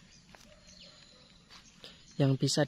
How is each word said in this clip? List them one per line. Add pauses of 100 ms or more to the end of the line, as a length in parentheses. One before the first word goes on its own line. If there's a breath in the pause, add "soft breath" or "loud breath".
(2250 loud breath)
yang
bisa